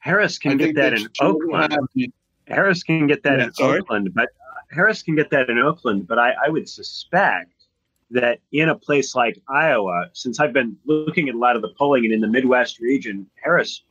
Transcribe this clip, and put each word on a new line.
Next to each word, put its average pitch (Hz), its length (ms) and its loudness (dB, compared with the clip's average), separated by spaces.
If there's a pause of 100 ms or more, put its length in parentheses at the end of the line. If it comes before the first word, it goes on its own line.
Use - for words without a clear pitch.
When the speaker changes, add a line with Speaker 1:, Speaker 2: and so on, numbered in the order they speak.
Speaker 1:
Harris 180 380 0
can 143 140 0
Speaker 2:
I - 40 2
Speaker 1:
get 139 80 2
Speaker 2:
think 156 120 0
Speaker 1:
that 139 60 2
Speaker 2:
that 131 120 2
Speaker 1:
in 110 40 0
Speaker 2:
she 110 100 -6 (120)
doesn't 156 220 2
Speaker 1:
Oakland. 156 300 0
Speaker 2:
have 147 120 -2 (100)
the 127 160 -2 (380)
Speaker 1:
Harris 180 340 0
can 160 240 0
get 139 180 2
that 135 140 2
Speaker 2:
Yeah, 123 80 0
Speaker 1:
in - 80 -12
Speaker 2:
sorry? 139 260 2
Speaker 1:
Oakland, 104 340 -4
but, 113 100 0
uh, - 500 -12
Harris 202 280 0
can 160 120 -4
get 151 160 0
that 135 180 2
in 117 100 0
Oakland, 120 500 0
but 113 100 0
I, 120 140 4 (120)
I 147 40 0
would 156 200 -4
suspect 110 840 -4 (580)
that 120 300 0 (100)
in 156 200 2
a 147 40 0
place - 400 -2
like 120 240 0 (100)
Iowa, 110 680 0
since 123 260 -8
I've 143 140 0
been 117 220 0 (100)
looking 156 420 0
at 117 60 -6
a 117 40 -6
lot 123 180 4
of 110 60 -4
the 107 60 -6 (100)
polling, 143 280 2
and 110 80 2
in 110 60 0
the 107 60 2
Midwest 123 540 2
region, 117 460 -4 (100)
Harris - 540 -2